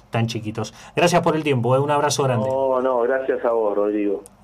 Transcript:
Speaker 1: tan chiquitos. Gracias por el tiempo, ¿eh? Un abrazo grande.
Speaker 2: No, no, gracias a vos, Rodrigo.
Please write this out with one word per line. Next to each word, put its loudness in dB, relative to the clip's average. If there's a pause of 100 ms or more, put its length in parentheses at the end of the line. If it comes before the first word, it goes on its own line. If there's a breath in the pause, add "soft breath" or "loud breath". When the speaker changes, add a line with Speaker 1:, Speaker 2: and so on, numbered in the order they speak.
(100)
Speaker 1:
tan 0
chiquitos. -8 (200 loud breath)
Gracias 2
por 2
el -2
tiempo, 2
¿eh? 2
Un 0
abrazo 0
grande. 0
Speaker 2:
No, 0
no, 0
gracias 0
a 2
vos, 0
Rodrigo. 0 (220)